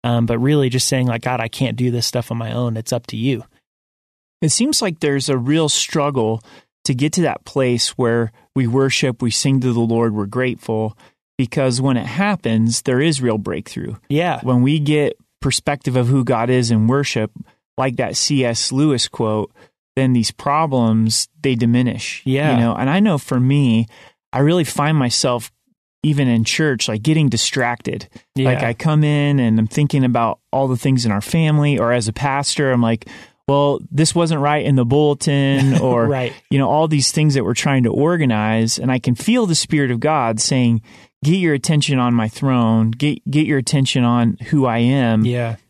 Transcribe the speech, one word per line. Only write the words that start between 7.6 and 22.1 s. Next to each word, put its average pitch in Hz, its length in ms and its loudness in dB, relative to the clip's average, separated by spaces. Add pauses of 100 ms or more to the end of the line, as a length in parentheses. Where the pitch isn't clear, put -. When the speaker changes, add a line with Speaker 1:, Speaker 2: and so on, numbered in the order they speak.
Speaker 2:
where 117 340 0 (240)
we 135 100 0
worship, 131 560 0
we 123 80 0
sing 135 300 0
to 123 140 0
the 117 80 0
Lord, 117 340 0
we're 104 100 -4
grateful, 110 720 -4 (400)
because 131 440 0
when 131 160 2
it 107 80 -4
happens, 117 760 0
there 127 180 0
is 151 200 0
real 117 160 0
breakthrough. 98 580 -8 (120)
Speaker 1:
Yeah. 160 340 -2
Speaker 2:
When 123 200 2
we 143 180 2
get 147 380 0 (240)
perspective 139 560 -2
of 123 100 2
who 131 160 2
God 120 260 0
is 123 220 2
in 110 160 2
worship, 123 440 0 (460)
like 131 200 -2
that 117 180 -4
C 135 300 0
S 117 260 -2
Lewis 135 380 0
quote, 107 420 -4 (460)
then 131 160 2
these 117 180 2
problems, 120 960 0 (140)
they 135 140 0
diminish. 120 680 0